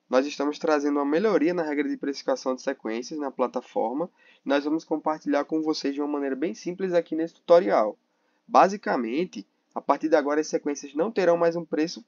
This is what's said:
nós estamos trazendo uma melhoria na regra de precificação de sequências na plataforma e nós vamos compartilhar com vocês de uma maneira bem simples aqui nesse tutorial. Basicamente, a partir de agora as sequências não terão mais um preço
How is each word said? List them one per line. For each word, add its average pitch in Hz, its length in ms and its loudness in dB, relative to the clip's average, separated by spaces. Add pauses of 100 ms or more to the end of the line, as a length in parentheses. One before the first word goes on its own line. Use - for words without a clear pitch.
nós 131 160 4
estamos 147 340 -4
trazendo 147 380 0
uma 143 80 0
melhoria 170 480 2
na 175 100 -2
regra 147 240 -2
de 139 80 -6
precificação 135 580 -4
de 127 80 -10
sequências 127 560 -6
na 139 140 -6
plataforma 123 800 -4 (360)
e 135 40 -2
nós 143 160 2
vamos 160 180 -2
compartilhar 147 600 -2
com 160 160 -2
vocês 151 340 -2
de 143 60 -4
uma 147 80 -2
maneira 143 260 -4
bem 165 180 -4
simples 185 380 -6
aqui 170 240 0
nesse 160 200 -4
tutorial. 175 640 4 (480)
Basicamente, 151 1040 2 (260)
a 117 60 -6
partir 143 300 0
de 156 80 6
agora 147 240 0
as 151 60 -4
sequências 143 460 -6
não 165 200 0
terão 170 240 4
mais 170 180 2
um 170 80 -4
preço 160 440 -4